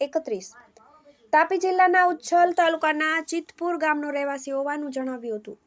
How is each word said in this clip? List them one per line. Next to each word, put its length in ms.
એકત્રીસ, 500
તાપી 260
જિલ્લાના 500
ઉચ્છલ 440
તાલુકાના 680
ચિતપુર 560
ગામનો 340
રહેવાસી 480
હોવાનું 320
જણાવ્યું 500
હતું. 260